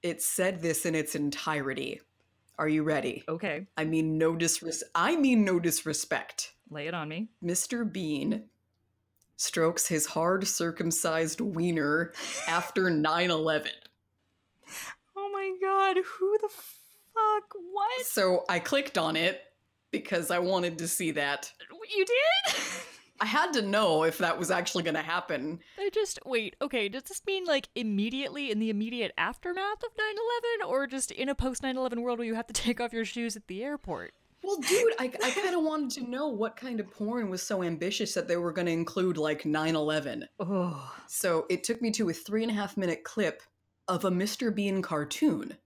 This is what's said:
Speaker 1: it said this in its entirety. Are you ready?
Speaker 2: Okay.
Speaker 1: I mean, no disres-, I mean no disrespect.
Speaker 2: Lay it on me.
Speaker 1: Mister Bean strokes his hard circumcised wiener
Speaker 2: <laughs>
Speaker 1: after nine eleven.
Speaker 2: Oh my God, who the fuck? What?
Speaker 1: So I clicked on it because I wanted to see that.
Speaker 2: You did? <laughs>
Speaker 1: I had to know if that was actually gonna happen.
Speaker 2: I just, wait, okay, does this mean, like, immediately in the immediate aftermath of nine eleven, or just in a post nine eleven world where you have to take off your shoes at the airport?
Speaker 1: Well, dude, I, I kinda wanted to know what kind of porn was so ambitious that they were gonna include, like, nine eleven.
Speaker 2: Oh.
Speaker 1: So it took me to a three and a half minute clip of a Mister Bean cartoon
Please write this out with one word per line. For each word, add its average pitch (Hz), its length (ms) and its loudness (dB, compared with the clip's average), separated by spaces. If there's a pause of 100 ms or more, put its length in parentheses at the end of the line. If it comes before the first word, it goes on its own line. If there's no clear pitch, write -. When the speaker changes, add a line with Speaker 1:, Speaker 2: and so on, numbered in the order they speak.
Speaker 1:
it 170 180 -2
said 185 400 0
this 165 240 0
in 165 80 2
its 151 220 0
entirety. 143 840 -2 (560)
Are 156 120 2
you 156 140 4
ready? 151 440 0
Speaker 2:
Okay. 165 380 -4 (100)
Speaker 1:
I 156 100 -2
mean, 160 320 2
no 160 160 4
disres-, 165 500 0 (100)
I 208 240 4
mean 254 280 8
no 185 140 4
disrespect. - 920 -2 (160)
Speaker 2:
Lay 151 180 -8
it 175 60 -4
on 156 160 -4
me. 185 200 -6 (120)
Speaker 1:
Mister 185 420 -2
Bean 180 600 -2 (920)
strokes - 500 0
his 156 180 2
hard 185 420 2
circumcised 165 920 0
wiener 165 720 0 (180)
Speaker 2:
<laughs> - 160 -6
Speaker 1:
after 175 420 2
nine 160 420 4
eleven. 156 400 2 (1500)
Speaker 2:
Oh 403 160 -4
my 392 180 -2 (100)
God, 381 360 4 (220)
who 403 220 4
the 427 80 -2
fuck? - 1040 -2 (180)
What? 466 340 -2
Speaker 1:
So 185 420 2
I 175 120 2
clicked 277 380 0
on 160 180 2
it 170 260 2 (500)
because 170 400 -2
I 175 80 4
wanted 175 400 2
to 165 80 -4
see 165 240 0
that. 143 400 -2 (420)
Speaker 2:
You 392 120 4
did? 622 540 4
<laughs> - 60 -2 (560)
Speaker 1:
I 214 60 2
had 302 260 2
to 247 80 2
know 196 420 4
if 160 140 4
that 170 200 2
was 170 140 -2
actually 175 320 0
gonna 160 180 0
happen. 160 580 -2 (200)
Speaker 2:
I 403 140 0
just, 427 320 0
wait, 233 360 -2
okay, 240 280 0
does 254 140 -8
this - 220 -10
mean, 381 200 -2
like, 285 280 2
immediately 247 760 -2
in 208 80 0
the 220 100 2
immediate 220 480 -2
aftermath 359 680 -2
of 466 140 -8
nine 427 180 -2
eleven, 466 540 -2
or 269 160 0
just 262 260 -4
in 262 180 -4
a 277 40 0
post 254 300 -2
nine 262 140 -2
eleven 247 240 -2
world 240 180 -2
where 240 80 -2
you 226 80 -2
have 233 120 -6
to 214 60 -16
take 233 280 -2
off 208 100 -2
your 226 140 -2
shoes 233 320 -4
at 208 100 -18
the 190 160 -8
airport? 277 500 -8 (300)
Speaker 1:
Well, 392 140 -2
dude, 392 420 4
I, 247 140 -2 (100)
I 262 80 2
kinda 370 300 0
wanted 311 300 0
to 240 180 -6
know 269 180 -2
what 220 300 -2
kind 240 240 -6
of - 100 -8
porn 214 380 -2
was 185 120 -4
so 190 220 -2
ambitious 175 520 -2
that 170 120 -2
they 170 80 2
were 175 160 0
gonna 175 200 0
include, 170 440 0
like, 151 300 0
nine 156 320 2
eleven. 151 500 0 (100)
Speaker 2:
Oh. 175 560 -2 (140)
Speaker 1:
So 165 420 2
it 180 140 0
took 226 180 -2
me 226 100 2
to 214 180 2
a 165 40 0
three 214 300 -2
and 233 80 0
a 214 40 0
half 202 200 -2
minute 180 300 0
clip - 360 -2 (460)
of 180 160 0
a 190 80 4
Mister 214 400 0
Bean 202 300 0
cartoon 165 720 0 (100)